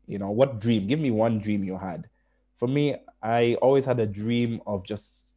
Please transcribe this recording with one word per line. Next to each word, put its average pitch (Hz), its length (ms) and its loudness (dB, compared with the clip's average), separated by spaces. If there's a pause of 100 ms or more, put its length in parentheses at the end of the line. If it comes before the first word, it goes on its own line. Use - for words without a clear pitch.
You - 140 -10
know, 101 120 -4
what 117 280 2
dream? 107 280 2
Give 147 120 0
me 139 120 0
one 110 280 2
dream 101 240 -2
you 92 140 -6
had. 90 320 -10 (460)
For 120 120 -4
me, 143 280 0 (260)
I 117 400 2
always 135 240 4
had 123 140 0
a 110 60 0
dream 113 600 -2
of 98 200 -6
just - 520 -12